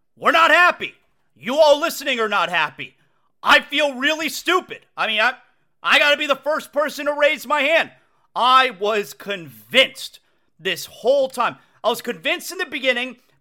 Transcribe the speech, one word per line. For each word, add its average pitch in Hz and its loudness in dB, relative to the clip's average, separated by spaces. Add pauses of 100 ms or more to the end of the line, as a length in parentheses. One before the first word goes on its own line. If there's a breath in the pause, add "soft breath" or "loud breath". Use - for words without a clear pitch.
(160)
we're - -2
not 320 4
happy. 320 2 (420)
You 208 -6
all 302 6
listening 285 -4
are 220 -2
not 185 0
happy. 151 -4 (480)
I 285 4
feel 285 -2
really 302 -2
stupid. - -4 (100)
I 175 -4
mean, 214 -2
I, 240 2 (500)
I 202 4
gotta 294 2
be 302 -6
the 285 0
first 285 -6
person 285 -4
to 294 -2
raise 294 0
my 285 -2
hand. 285 0 (440)
I 254 4
was 208 -4
convinced 170 -4 (400)
this 170 -6
whole 269 0
time. 247 -4 (260 soft breath)
I 214 0
was 240 -2
convinced 240 -6
in 359 -10
the 370 -4
beginning, 254 -4 (240)